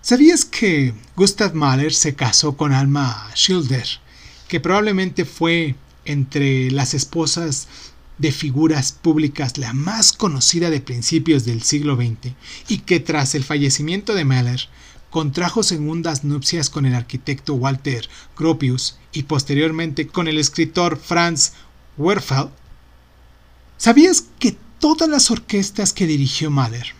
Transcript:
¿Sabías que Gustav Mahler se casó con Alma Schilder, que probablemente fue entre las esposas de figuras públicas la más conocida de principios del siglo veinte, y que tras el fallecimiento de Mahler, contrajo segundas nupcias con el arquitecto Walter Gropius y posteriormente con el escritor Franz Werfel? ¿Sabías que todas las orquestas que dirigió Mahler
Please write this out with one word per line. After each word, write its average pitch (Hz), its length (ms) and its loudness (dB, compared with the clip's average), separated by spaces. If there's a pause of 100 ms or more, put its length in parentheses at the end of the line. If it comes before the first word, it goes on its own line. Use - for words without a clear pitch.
¿Sabías 294 440 6
que 147 480 0 (200)
Gustav 196 400 2
Mahler 143 380 2
se 143 220 0
casó 139 420 0
con 147 160 2
Alma 135 640 0
Schilder, 135 520 0 (600)
que 170 100 -4
probablemente 190 680 0
fue 165 500 -2 (300)
entre 135 640 0
las 135 240 -2
esposas 160 760 -4 (480)
de 147 160 0
figuras 147 600 0
públicas 151 680 -2
la 120 160 -6
más 196 380 0
conocida 170 580 0
de 143 100 0
principios 135 640 0
del 117 180 -4
siglo 147 340 0
veinte, 120 380 -4 (320)
y 208 120 -2
que 175 200 0
tras 151 360 -2
el 139 100 -2
fallecimiento 156 720 -2
de 175 100 0
Mahler, 127 440 0 (420)
contrajo 165 520 -2
segundas 160 600 -2
nupcias 147 460 -2
con 139 160 -2
el 127 80 2
arquitecto 135 600 -6
Walter 127 540 -4 (300)
Gropius 147 580 0 (160)
y 139 120 -6
posteriormente 156 840 -2
con 170 220 -4
el 156 100 0
escritor 165 600 0
Franz 170 540 0 (460)
Werfel? 151 500 0 (1300)
¿Sabías 294 480 6 (140)
que - 180 0 (220)
todas 311 320 2
las 285 200 4
orquestas 202 600 -2
que 185 140 0
dirigió 151 440 0
Mahler 120 500 -2